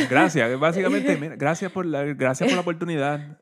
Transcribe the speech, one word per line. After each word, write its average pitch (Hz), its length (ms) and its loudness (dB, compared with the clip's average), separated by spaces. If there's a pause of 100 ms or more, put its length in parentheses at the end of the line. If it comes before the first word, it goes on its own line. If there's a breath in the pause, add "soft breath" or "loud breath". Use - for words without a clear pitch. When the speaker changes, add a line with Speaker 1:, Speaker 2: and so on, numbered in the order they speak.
Speaker 1:
gracias. 135 440 4
Es 131 80 -2
básicamente, 185 580 2
Speaker 2:
<laughs> 143 40 -6
Speaker 1:
mira, 151 160 -8
"Gracias 165 360 -2
por 185 120 -4
la, 143 200 -2
gracias 135 440 0
por 269 80 4
la 180 60 0
oportunidad", 165 580 -2 (220)